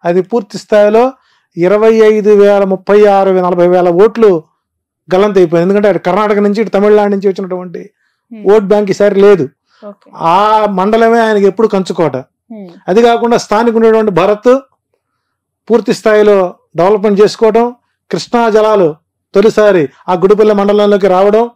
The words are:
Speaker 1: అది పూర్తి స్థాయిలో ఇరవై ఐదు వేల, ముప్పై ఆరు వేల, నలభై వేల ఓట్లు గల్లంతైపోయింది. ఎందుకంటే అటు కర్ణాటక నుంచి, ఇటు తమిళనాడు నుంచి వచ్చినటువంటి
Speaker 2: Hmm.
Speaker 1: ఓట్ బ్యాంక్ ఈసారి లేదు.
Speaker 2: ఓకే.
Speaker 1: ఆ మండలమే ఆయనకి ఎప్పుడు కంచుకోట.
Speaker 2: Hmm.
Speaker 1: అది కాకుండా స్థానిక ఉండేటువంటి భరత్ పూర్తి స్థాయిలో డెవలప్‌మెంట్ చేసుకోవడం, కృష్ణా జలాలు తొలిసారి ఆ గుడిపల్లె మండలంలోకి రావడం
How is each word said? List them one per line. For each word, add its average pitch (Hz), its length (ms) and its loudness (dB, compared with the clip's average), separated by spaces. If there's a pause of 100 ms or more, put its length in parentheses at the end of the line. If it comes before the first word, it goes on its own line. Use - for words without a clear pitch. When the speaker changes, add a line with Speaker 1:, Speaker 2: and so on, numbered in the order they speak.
Speaker 1:
అది 175 180 -2
పూర్తి 202 360 -8
స్థాయిలో 220 540 0 (440)
ఇరవై 208 380 2
ఐదు 214 360 2
వేల, 202 340 2
ముప్పై 196 420 0
ఆరు 196 240 2
వేల, 185 140 0
నలభై 175 220 0
వేల 180 220 2
ఓట్లు 202 560 0 (680)
గల్లంతైపోయింది. 180 480 0
ఎందుకంటే 202 260 0
అటు 170 100 -2
కర్ణాటక 208 400 -2
నుంచి, 208 220 -2
ఇటు 196 100 -4
తమిళనాడు 208 400 0
నుంచి 196 180 -4
వచ్చినటువంటి 185 640 -10 (440)
Speaker 2:
Hmm. 202 180 -2
Speaker 1:
ఓట్ 214 120 2
బ్యాంక్ 208 260 0
ఈసారి 202 300 0
లేదు. 190 280 2 (400)
Speaker 2:
ఓకే. - 280 -20
Speaker 1:
ఆ 208 500 0
మండలమే 220 540 0
ఆయనకి 214 240 0
ఎప్పుడు 214 240 0
కంచుకోట. 185 480 -4
Speaker 2:
Hmm. 196 520 -18 (200)
Speaker 1:
అది 202 140 2
కాకుండా 233 340 0
స్థానిక 226 400 -2
ఉండేటువంటి 220 360 0
భరత్ 208 480 0 (1080)
పూర్తి 233 220 0
స్థాయిలో 208 640 0 (220)
డెవలప్‌మెంట్ 196 440 0
చేసుకోవడం, 226 540 0 (360)
కృష్ణా 226 400 -4
జలాలు 202 460 0 (380)
తొలిసారి 202 540 0 (200)
ఆ 185 60 -2
గుడిపల్లె 202 400 2
మండలంలోకి 202 540 0
రావడం 208 480 2